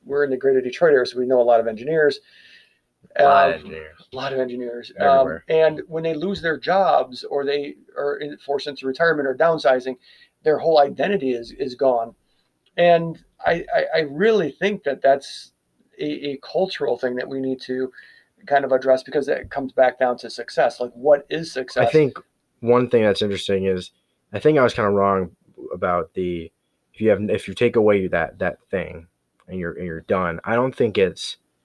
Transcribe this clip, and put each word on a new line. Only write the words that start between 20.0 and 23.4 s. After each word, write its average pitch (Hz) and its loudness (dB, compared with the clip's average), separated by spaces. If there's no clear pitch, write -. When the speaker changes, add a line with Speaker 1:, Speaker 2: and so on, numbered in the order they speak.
Speaker 1:
to 120 -14
success. - -2
Like, 123 -6
what 143 2
is 160 -8
success? 123 -2
Speaker 2:
I 117 0
think 151 2
one 120 2
thing 113 4
that's 104 2
interesting 98 -2